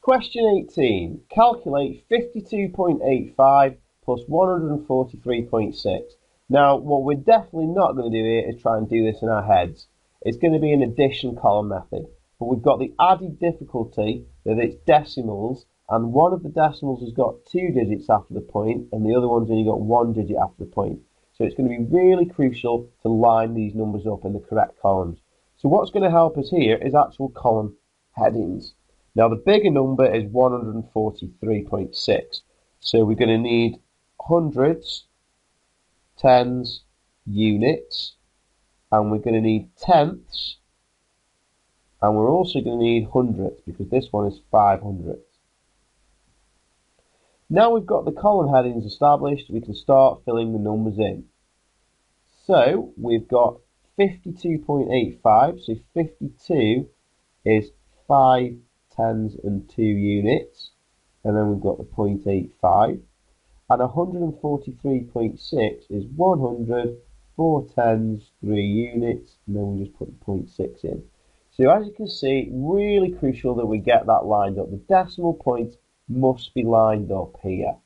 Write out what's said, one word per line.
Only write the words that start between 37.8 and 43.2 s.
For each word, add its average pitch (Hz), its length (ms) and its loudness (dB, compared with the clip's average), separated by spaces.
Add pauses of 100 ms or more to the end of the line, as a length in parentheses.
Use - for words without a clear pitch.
and 107 200 2
we're 107 80 -2
gonna 113 220 0
need 110 340 0
tenths, - 840 0 (1400)
and 107 140 2
we're 107 140 4
also 170 320 0
gonna 120 160 -4
need 117 360 2
hundredths, 113 520 -2